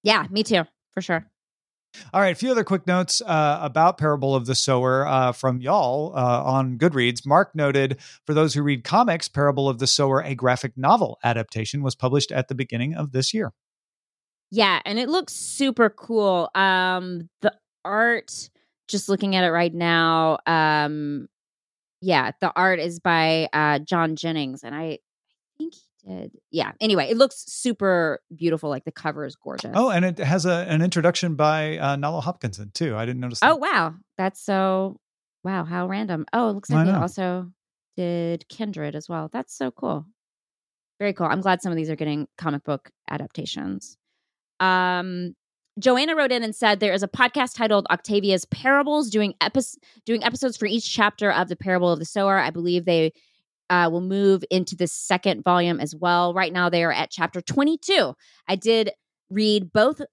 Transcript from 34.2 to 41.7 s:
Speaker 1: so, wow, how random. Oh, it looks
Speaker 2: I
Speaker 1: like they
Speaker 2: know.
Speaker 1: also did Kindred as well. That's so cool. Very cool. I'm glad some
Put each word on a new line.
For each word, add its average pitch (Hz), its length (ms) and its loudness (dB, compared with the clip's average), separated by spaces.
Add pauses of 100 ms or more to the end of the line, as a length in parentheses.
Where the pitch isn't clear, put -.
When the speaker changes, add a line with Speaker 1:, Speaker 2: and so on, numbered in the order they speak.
Speaker 1:
so, 190 560 0 (460)
wow, 185 180 -4
how 180 240 -4
random. 190 460 -6
Oh, 226 160 0
it 202 40 -2
looks 202 180 -10
Speaker 2:
I 147 40 2
Speaker 1:
like 160 120 4
they 190 40 2
Speaker 2:
know. 180 100 2
Speaker 1:
also 180 500 -6 (440)
did 170 540 -4
Kindred 156 460 -8
as 156 120 -12
well. 160 240 -8
That's - 240 -10
so - 160 -6
cool. 151 340 -6 (920)
Very 202 140 -2
cool. 170 140 -2
I'm 170 140 0
glad 185 200 2
some 180 100 -4